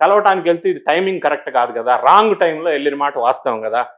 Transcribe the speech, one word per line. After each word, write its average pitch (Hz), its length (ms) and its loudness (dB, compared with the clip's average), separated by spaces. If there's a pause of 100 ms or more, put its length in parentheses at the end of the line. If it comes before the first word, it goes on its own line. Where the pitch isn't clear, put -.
కలవటానికి 190 480 2
వెళ్తే 170 200 0
ఇది 156 100 -4
టైమింగ్ 180 420 -2
కరెక్ట్ 147 280 -4
కాదు 120 300 -2
కదా, 123 160 0
రాంగ్ 190 400 4
టైంలో 165 340 -2
వెళ్ళిన 143 260 -2
మాట 143 220 -4
వాస్తవం 120 440 -2
కదా. 110 240 -4 (120)